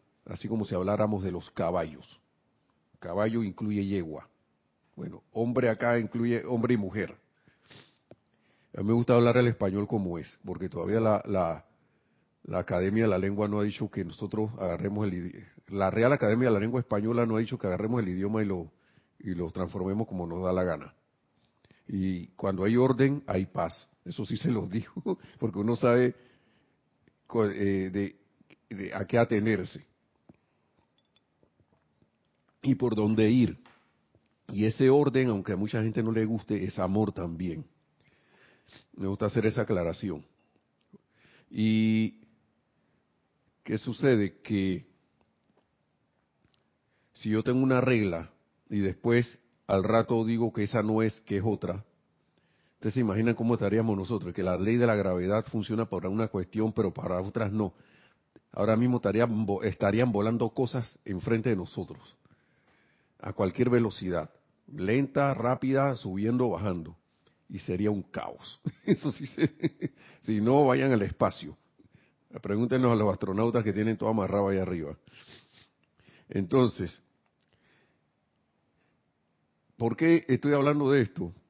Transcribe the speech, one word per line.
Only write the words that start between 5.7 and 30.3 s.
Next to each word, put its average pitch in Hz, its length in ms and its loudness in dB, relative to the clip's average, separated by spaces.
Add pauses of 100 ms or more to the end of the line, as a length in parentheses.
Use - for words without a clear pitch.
incluye 117 440 -2
hombre 120 300 0
y 117 40 4
mujer. 95 380 -6 (1600)
A 101 60 -8
mí 101 60 -2
me 110 60 4
gusta 120 200 4
hablar 120 240 6
el 123 80 6
español 104 420 0
como 92 300 -2
es, - 260 -12
porque 92 260 -8
todavía 92 300 -2
la, 107 260 4
la, 85 400 -2 (800)
la - 140 -6
Academia 95 460 0
de 110 60 4
la 92 100 2
Lengua 101 280 -2
no 104 120 -2
ha 104 40 0
dicho 104 280 -4
que 98 120 -6
nosotros 107 540 -6
agarremos 98 480 -4
el 92 80 -2
idi-, 90 320 -10 (220)
la 95 240 0
Real 117 220 4
Academia 120 340 2
de 113 80 4
la 98 40 2
Lengua 117 200 -2
Española 117 480 0
no 110 80 0
ha 110 40 2
dicho 113 200 -4
que 101 80 -4
agarremos 110 340 -2
el 92 80 -2
idioma 101 320 -2
y 104 40 0
lo, 87 260 -4 (480)
y 92 160 -8
lo 85 160 -6
transformemos 95 560 -4
como 87 180 -6
nos 87 180 -6
da 90 80 0
la 92 120 2
gana. 82 320 -4 (920)
Y 92 420 -4
cuando 95 340 -4
hay 110 120 2
orden, 131 520 2
hay 95 180 0
paz. - 420 -6 (160)
Eso 135 220 -8
sí 110 100 -6
se 160 140 -2
los 110 180 -2
digo, 104 260 -6 (100)
<laughs> 190 160 -6 (200)
porque 101 200 -4
uno 113 160 0
sabe 123 400 4 (1120)
co-, 113 180 2
eh, 98 460 0
de, 98 240 -4 (520)
de 98 280 -10
a 101 100 -4
qué 120 140 2
atenerse 107 640 0 (2750)